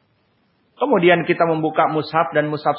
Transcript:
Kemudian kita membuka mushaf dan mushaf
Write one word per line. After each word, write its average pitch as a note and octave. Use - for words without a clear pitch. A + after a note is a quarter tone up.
Kemudian F3
kita E3+
membuka D#3
mushaf D#3
dan D3+
mushaf D3+